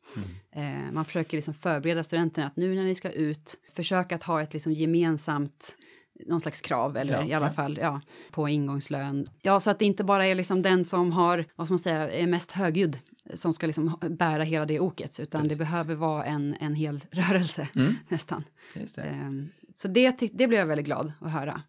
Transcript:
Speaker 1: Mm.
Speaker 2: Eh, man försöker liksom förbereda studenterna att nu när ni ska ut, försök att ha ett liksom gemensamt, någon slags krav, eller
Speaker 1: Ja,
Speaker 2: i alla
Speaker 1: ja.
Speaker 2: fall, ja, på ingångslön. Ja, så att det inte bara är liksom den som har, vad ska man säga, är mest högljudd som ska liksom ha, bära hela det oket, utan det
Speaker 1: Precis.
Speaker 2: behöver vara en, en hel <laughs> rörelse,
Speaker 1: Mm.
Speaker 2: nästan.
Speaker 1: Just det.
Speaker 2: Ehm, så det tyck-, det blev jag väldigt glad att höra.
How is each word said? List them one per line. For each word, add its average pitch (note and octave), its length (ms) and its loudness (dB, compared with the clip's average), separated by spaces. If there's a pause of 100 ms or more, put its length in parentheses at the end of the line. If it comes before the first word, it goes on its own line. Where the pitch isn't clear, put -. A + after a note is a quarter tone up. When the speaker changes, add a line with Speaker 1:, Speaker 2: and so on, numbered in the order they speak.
(540)
Speaker 1:
Mm. C#3 340 -6
Speaker 2:
Eh, C3 60 -8
man D#3 120 -2
försöker D#3+ 320 -4
liksom D3+ 160 -4
förbereda E3 500 -2
studenterna D#3+ 440 -2
att C#3+ 100 -12
nu F#3 180 0
när F#3+ 80 0
ni F#3 120 0
ska F#3 160 -6
ut, D3+ 440 -4 (200)
försök F3+ 360 0
att E3+ 120 -6
ha D#3+ 180 0
ett D3+ 120 -6
liksom D#3 200 -2
gemensamt, D#3 1040 0 (520)
någon E3+ 140 2
slags - 200 -4
krav, C3 360 -2
eller C#3 160 0
Speaker 1:
Ja, C#3+ 120 0
Speaker 2:
i C#3+ 80 -2
alla D3+ 140 2
Speaker 1:
ja. D3 60 -2
Speaker 2:
fall, D3 280 -2
ja, C#3+ 200 -2 (300)
på D3+ 180 0
ingångslön. C#3 760 -2 (160)
Ja, G3 180 6
så G#3+ 100 2
att G3+ 100 4
det A3 60 4
inte G3+ 180 2
bara F#3+ 240 4
är F#3+ 80 4
liksom F#3 260 2
den F#3 240 6
som F3+ 260 2
har, E3+ 340 4 (100)
vad E3 120 -6
ska F3 60 0
man F3 60 4
säga, D#3+ 320 0
är E3+ 160 0
mest F3 240 0
högljudd E3+ 460 2 (360)
som E3+ 200 2
ska D#3+ 140 -2
liksom D#3 200 0
ha, D#3+ 220 -2
bära D#3+ 340 2
hela D#3 220 0
det D3+ 140 0
oket, D#3 400 -4
utan D3+ 240 -2
det D3+ 60 4
Speaker 1:
Precis. D3+ 80 -2
Speaker 2:
behöver D#3+ 380 -2
vara D#3 300 -2
en, C#3+ 340 -2
en D3+ 160 -2
hel D3 320 -4
<laughs> - 40 -20
rörelse, F3 640 2
Speaker 1:
Mm. C#3+ 200 4 (140)
Speaker 2:
nästan. D#3+ 340 -4 (300)
Speaker 1:
Just - 220 -12
det. - 60 -10
Speaker 2:
Ehm, C#3+ 480 -6 (240)
så - 140 -8
det B3 240 6
tyck-, B3+ 220 -2
det B3 140 4
blev A3+ 120 4
jag F3 80 2
väldigt D3 180 0
glad D3+ 260 -2 (100)
att D#3 100 -4
höra. D3 380 -4